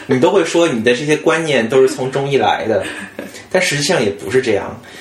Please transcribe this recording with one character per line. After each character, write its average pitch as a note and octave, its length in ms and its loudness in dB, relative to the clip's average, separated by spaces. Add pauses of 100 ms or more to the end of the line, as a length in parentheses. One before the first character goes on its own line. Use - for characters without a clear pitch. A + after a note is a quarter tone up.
你 B2+ 120 2
都 E3+ 120 4
会 G3 120 4
说 E3+ 240 2
你 B2 160 -2
的 A#2+ 120 4
这 D3+ 100 -4
些 D3+ 100 2
观 E3 280 0
念 C3 240 0
都 C3 140 4
是 C3 80 6
从 B2+ 200 -4
中 C#3 200 -2
医 C3+ 80 2
来 F#2+ 280 0
的， G#2+ 180 0 (680)
但 F#3 100 2
实 D3 160 -2
际 C#3+ 60 -2
上 D#3+ 200 0
也 G#2 60 0
不 - 220 -8
是 C3 100 2
这 A#2 120 0
样。 - 260 -4 (220)